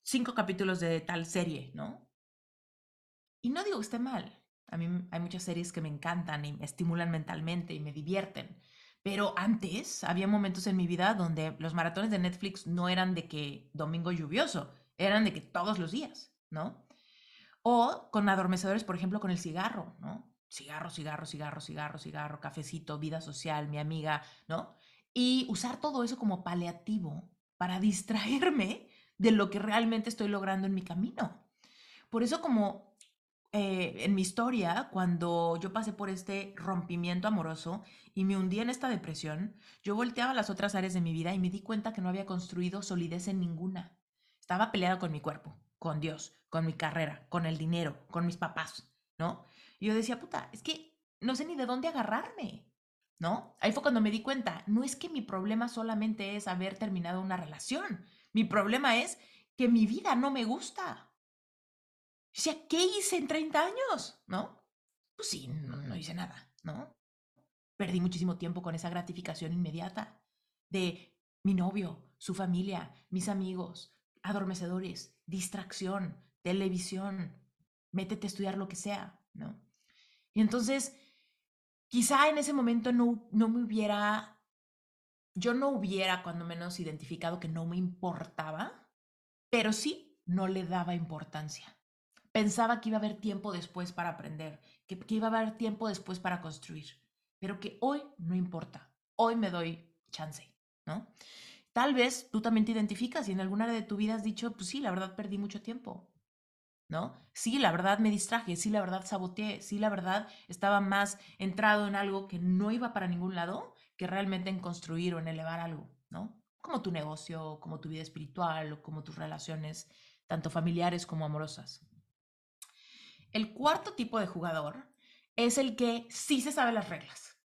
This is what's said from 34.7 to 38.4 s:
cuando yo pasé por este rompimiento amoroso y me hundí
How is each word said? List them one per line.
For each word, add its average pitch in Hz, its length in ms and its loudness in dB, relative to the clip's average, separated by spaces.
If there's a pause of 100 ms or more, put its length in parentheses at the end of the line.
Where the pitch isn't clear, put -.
cuando 170 680 2
yo 190 120 -6
pasé 214 200 -2
por 202 160 -6
este 196 480 -6
rompimiento 175 720 -2
amoroso 170 560 -2 (320)
y 190 100 2
me 196 120 4
hundí 190 240 2